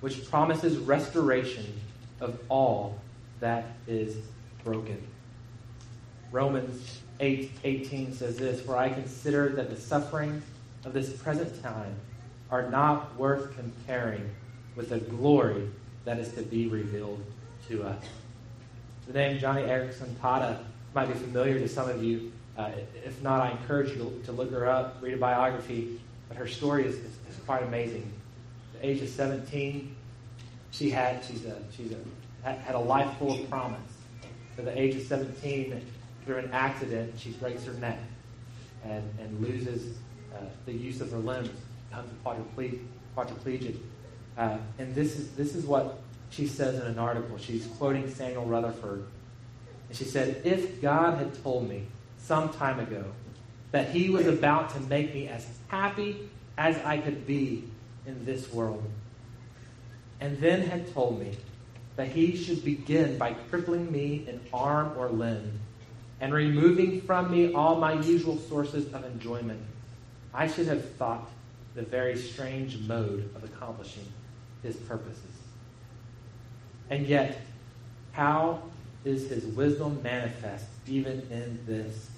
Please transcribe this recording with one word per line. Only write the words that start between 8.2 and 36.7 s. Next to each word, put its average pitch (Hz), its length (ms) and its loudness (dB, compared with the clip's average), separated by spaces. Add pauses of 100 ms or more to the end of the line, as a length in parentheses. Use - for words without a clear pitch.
this, 127 220 0
"For 127 160 0
I 131 120 6
consider 139 600 2
that 135 200 0
the 110 60 -6
sufferings 151 680 0 (420)
of 127 100 -8
this 135 180 0
present 160 500 -2
time 107 320 -4 (560)
are 127 200 2
not 143 460 6
worth 139 400 4
comparing 117 760 -2 (440)
with 117 140 -6
the 113 100 0
glory 123 680 6 (360)
that 117 140 0
is 113 160 -4
to 113 80 -4
be 113 240 2
revealed 104 560 -2 (460)
to 107 160 -2
us." 98 180 -4 (1040)
The 127 60 -10
name 139 260 4
Joni 135 300 2
Eareckson 127 460 0
Tada 127 440 2 (360)
might 131 140 4
be 127 60 0
familiar 127 440 2
to 117 100 2
some 127 200 0
of 123 140 -2
you. 113 300 0 (240)
Uh, 107 140 -2 (340)
if - 180 -10
not, 135 180 6
I 123 100 4
encourage 139 460 2
you 113 280 -4
to 127 80 -6
look 123 180 0
her 123 180 4
up, 127 320 4
read 127 140 -2
a 131 40 -2
biography. 123 840 4 (280)
But 117 80 -10
her 127 100 -4
story 143 400 4
is, 117 80 2
is, - 180 -8 (160)
is - 160 -12
quite 131 200 2
amazing. 117 480 -2 (640)
At - 80 -10
the 139 60 2
age 139 140 2
of 120 60 -2
seventeen, 139 880 -2 (760)
she - 200 0
had, 127 340 2
she's 117 200 -8
a, 107 120 -6 (200)
she's 113 140 -6
a, 113 60 -6 (480)
ha-, 131 120 0
had 127 200 -4
a 120 40 2
life 139 380 4
full 139 140 2
of 131 180 -2
promise. 123 300 -2 (760)
At 123 80 -6
the 123 160 -2
age 135 140 6
of - 80 -4
seventeen, 135 840 -2 (400)
through 131 120 -2
an 127 160 -4
accident, 120 640 0